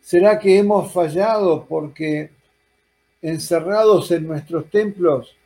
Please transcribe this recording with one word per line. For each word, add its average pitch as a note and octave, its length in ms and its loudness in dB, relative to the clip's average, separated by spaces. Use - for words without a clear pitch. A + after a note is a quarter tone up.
¿Será G#3 400 2
que G3 180 4
hemos G3+ 340 0
fallado F3+ 720 0
porque D3+ 640 -8
encerrados F3 880 0
en D#3+ 160 -2
nuestros D#3 440 -8
templos F3+ 760 -2